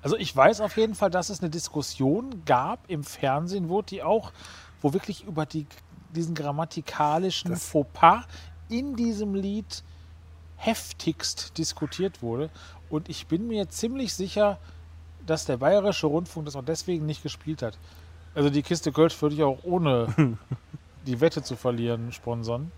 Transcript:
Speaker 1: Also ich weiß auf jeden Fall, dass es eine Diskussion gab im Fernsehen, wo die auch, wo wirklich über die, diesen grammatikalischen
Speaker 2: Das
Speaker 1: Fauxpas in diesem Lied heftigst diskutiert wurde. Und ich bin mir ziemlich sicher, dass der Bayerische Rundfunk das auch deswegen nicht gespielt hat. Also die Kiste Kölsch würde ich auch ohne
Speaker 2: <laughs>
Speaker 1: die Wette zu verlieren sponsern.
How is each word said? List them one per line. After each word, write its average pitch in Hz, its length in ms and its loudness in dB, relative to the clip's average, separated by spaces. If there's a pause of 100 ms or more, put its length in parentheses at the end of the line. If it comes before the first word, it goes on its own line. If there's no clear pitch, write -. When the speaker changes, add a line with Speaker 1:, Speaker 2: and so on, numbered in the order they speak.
Speaker 1:
Also 165 140 2
ich 196 200 -4
weiß 202 240 8
auf 208 160 -2
jeden 220 160 2
Fall, 196 160 2
dass 180 220 0
es 185 100 -6
eine 175 80 0
Diskussion 160 960 -2
gab 151 340 2 (120)
im 151 120 -4
Fernsehen, 165 680 -2
wo 190 120 0
die 190 220 -8
auch, 202 280 2 (520)
wo 139 100 4
wirklich - 320 -4
über 156 220 -4
die, 156 180 -6 (500)
diesen 165 200 -2
grammatikalischen 156 1120 -2
Speaker 2:
Das 175 180 -4
Speaker 1:
Fauxpas 165 580 6 (440)
in 262 260 -2
diesem 214 380 0
Lied 196 500 -4 (760)
heftigst - 1000 -4
diskutiert 175 640 -4
wurde. 120 280 -2 (400)
Und 156 200 -4
ich - 180 -10
bin 180 200 0
mir 214 220 -2
ziemlich 240 440 -4
sicher, 202 440 2 (680)
dass 160 200 0
der 131 120 0
Bayerische 185 500 4
Rundfunk 160 380 -2
das 143 100 -10
auch 135 80 -6
deswegen 160 420 -2
nicht 151 180 -4
gespielt - 380 -6
hat. 113 160 -4 (580)
Also 143 140 6
die 143 140 2
Kiste 160 300 -2
Kölsch 160 280 4
würde 147 140 2
ich 156 80 2
auch 135 200 2
ohne 143 520 2
Speaker 2:
<laughs> 123 220 4 (680)
Speaker 1:
die 123 140 -4
Wette 156 240 2
zu 120 140 -8
verlieren 117 560 -2
sponsern. 117 640 -4